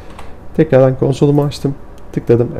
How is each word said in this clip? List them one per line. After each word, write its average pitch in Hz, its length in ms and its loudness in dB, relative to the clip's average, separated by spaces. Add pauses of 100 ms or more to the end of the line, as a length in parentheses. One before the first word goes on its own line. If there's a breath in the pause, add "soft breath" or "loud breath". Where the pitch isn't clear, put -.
(560 loud breath)
Tekrardan 131 440 4
konsolumu 143 440 2
açtım. 143 320 -4 (360)
Tıkladım. 120 480 2